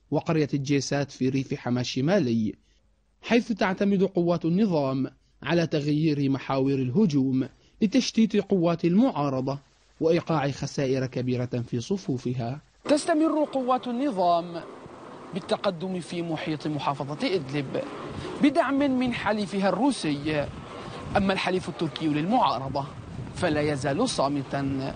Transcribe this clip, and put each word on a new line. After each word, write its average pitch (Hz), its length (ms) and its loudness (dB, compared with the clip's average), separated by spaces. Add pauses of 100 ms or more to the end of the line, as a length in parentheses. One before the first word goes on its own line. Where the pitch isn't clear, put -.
(100)
وقرية 156 440 2
الجيسات 139 560 0
في - 180 0
ريف 135 260 0
حما 123 260 0
الشمالي، 127 760 2 (680)
حيث 240 300 2
تعتمد 196 520 2
قوات 175 400 2
النظام 151 680 2 (320)
على 165 240 2
تغيير 147 640 2
محاور 135 440 0
الهجوم 135 760 2 (340)
لتشتيت 220 540 2
قوات 175 480 2
المعارضة 143 760 2 (420)
وإيقاع 156 500 2
خسائر 135 560 -2
كبيرة 123 640 -2
في 120 100 -2
صفوفها. 127 800 -4 (240)
تستمر 302 600 2
قوات 254 440 -2
النظام 180 760 0 (720)
بالتقدم 190 680 -4
في 170 220 -6
محيط 156 440 -4
محافظة 147 680 -2
إدلب 139 480 -4 (600)
بدعم 277 360 4 (200)
من 247 160 0
حليفها 202 540 0
الروسي، 156 800 0 (680)
أما 196 160 4
الحليف 185 360 0
التركي 160 380 -4
للمعارضة 143 800 0 (520)
فلا 151 240 0
يزال 147 480 0
صامتا 139 880 -2